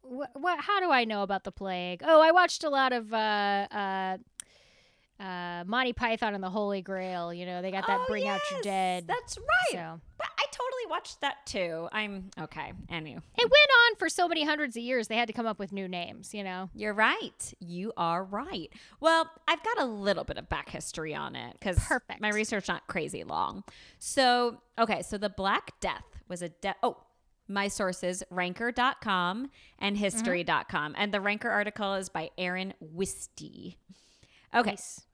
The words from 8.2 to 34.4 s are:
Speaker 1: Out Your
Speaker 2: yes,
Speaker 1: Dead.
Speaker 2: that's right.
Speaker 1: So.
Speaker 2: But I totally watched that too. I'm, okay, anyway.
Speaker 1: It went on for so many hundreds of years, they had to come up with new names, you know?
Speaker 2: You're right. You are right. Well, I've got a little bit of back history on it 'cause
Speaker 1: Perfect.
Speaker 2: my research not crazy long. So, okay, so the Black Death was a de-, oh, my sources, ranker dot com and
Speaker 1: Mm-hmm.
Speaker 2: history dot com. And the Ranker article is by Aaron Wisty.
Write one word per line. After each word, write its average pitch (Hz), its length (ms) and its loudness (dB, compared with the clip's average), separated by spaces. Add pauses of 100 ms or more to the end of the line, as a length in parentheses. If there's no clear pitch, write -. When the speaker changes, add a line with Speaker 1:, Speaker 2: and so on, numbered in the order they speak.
Speaker 1:
Out 554 120 -2 (120)
Your 554 80 -6
Speaker 2:
yes, 440 40 -6
Speaker 1:
Dead. 180 440 -2
Speaker 2:
that's 480 300 -4
right. 640 340 2
Speaker 1:
So. 165 300 -8 (160)
Speaker 2:
But 320 100 -6 (120)
I 571 120 2
totally 508 380 -4
watched - 320 -6
that - 240 -4
too. 170 460 -4
I'm, 202 380 -6 (100)
okay, 156 340 -10 (160)
anyway. 156 320 -8 (160)
Speaker 1:
It 480 60 4
went 453 100 6 (360)
on 427 80 0
for 330 120 0
so 359 180 2
many 330 160 0
hundreds 294 320 0
of 233 80 -6
years, 240 240 -2
they 220 100 -4
had 240 100 2
to 214 60 -10
come 233 120 -4
up 214 140 -4
with 196 120 -6
new 196 160 -4
names, 180 460 -8
you 202 100 -8
know? 185 300 -8
Speaker 2:
You're 214 200 -4
right. 254 680 2
You 175 380 -8
are 170 260 0
right. 202 460 -8 (300)
Well, 320 300 6 (180)
I've 320 160 2
got 453 180 0
a 269 40 2
little 202 380 0
bit - 140 -8
of - 120 -12
back 143 200 -6
history 156 460 -8
on 143 200 -8
it 120 260 -12
'cause 185 180 0
Speaker 1:
Perfect. - 420 -2
Speaker 2:
my 214 80 0
research 214 380 0
not - 200 -4
crazy 151 360 -4
long. 82 400 -2 (360)
So, 247 640 4 (180)
okay, 220 240 4
so 214 140 -6
the 202 120 -2
Black 196 500 -2
Death - 260 -6 (220)
was 175 140 -8
a 170 80 -6
de-, 190 320 -6
oh, - 160 0 (500)
my 202 200 0
sources, 185 640 -2
ranker 180 400 -2
dot 247 300 0
com 196 500 0 (260)
and 202 200 -2
Speaker 1:
Mm-hmm. 202 60 0
Speaker 2:
history 196 420 0
dot 156 240 2
com. 151 280 -2
And 208 160 0
the 208 60 0
Ranker 208 300 -2
article 208 460 0
is 190 120 -4
by 165 300 -6
Aaron 185 420 -4
Wisty. - 1000 -8 (800)